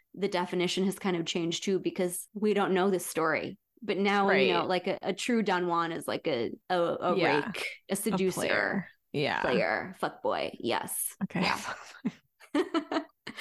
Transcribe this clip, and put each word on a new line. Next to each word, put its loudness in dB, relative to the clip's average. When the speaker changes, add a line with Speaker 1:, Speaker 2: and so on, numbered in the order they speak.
Speaker 1:
the -2
definition 0
has 0
kind 0
of -2
changed -2
too, 2
because -2
we 2
don't 2
know 4
this 0
story. 0
But -2
now 4
we 4
know, 2
Speaker 2:
Right. -2
Speaker 1:
like, 0
a, 0
a -2
true 0
Don 2
Juan 0
is, -6
like, -2
a, 0
a, 4
a 2
Speaker 2:
Yeah. 4
Speaker 1:
rake, -6
a -2
Speaker 2:
A 0
Speaker 1:
seducer, 0
Speaker 2:
player. 0
Yeah. 0
Speaker 1:
player, 0
fuckboy. -2
Yes. -4
Speaker 2:
Okay. -4
Speaker 1:
Yeah. 2
<laughs> 0